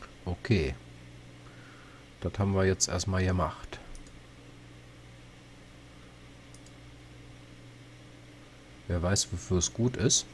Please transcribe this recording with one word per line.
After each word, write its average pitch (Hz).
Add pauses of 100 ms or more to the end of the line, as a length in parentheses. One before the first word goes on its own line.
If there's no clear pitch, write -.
(240)
Okay. 87 (1500)
Das 90
haben 98
wir 95
jetzt 95
erstmal 92
gemacht. 92 (4000)
Wer 87
weiß, 95
wofür 90
es -
gut 123
ist. -